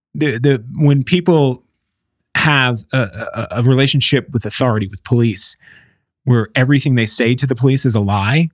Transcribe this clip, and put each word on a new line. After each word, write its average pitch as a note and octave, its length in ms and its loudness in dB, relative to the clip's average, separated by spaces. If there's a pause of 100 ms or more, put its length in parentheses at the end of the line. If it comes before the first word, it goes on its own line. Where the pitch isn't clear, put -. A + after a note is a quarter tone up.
(140)
the, D3 240 -2
the, B2+ 260 0 (120)
when C#3+ 280 2
people E3 600 0 (720)
have C3 420 0 (140)
a, C3 60 0
a, A2 500 -6 (100)
a B2 40 -2
relationship C3 680 2
with A2 160 -6
authority, G#2+ 400 -2
with F#2+ 180 -16
police, A#2 520 -2 (680)
where A#2 300 2
everything C3 400 2
they A#2 120 2
say A#2 280 0
to C3 120 -4
the B2+ 80 0
police C3 300 0
is A#2+ 100 2
a G#2+ 60 2
lie G#2 540 0